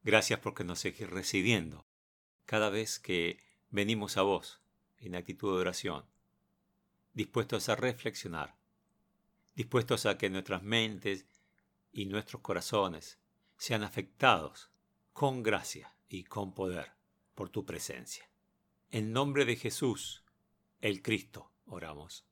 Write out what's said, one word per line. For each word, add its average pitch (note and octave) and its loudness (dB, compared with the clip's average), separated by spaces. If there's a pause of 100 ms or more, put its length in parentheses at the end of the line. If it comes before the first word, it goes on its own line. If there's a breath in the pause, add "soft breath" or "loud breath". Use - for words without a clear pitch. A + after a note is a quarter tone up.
Gracias G#2+ 6
porque - -6
nos F2 -4
seguís F#2 -6
recibiendo F#2 0 (580)
cada G#2+ 2
vez G#2+ -2
que E2+ 0 (320 soft breath)
venimos G2+ 0
a F#2+ 4
vos F#2+ 2 (360)
en F2+ -10
actitud F#2 -2
de F2+ 2
oración, F2+ -2 (1080)
dispuestos G#2+ -2
a A2 6
reflexionar, G#2 -4 (1000)
dispuestos A#2 0
a G2+ 4
que G2+ 2
nuestras F#2+ -2
mentes G#2 -2 (680 soft breath)
y G#2 -4
nuestros G2+ -6
corazones F2+ -2 (400)
sean A2 0
afectados G2+ 2 (420)
con C3 0
gracia G2+ 0 (120)
y F#2 -8
con G2 -6
poder F2+ -4 (420)
por F#2+ -8
tu - -4
presencia. - -10 (640)
En A2 0
nombre C#3 4
de A#2+ 4
Jesús, - -2 (580)
el G2+ 0
Cristo, - -2 (140)
oramos. D#2+ -12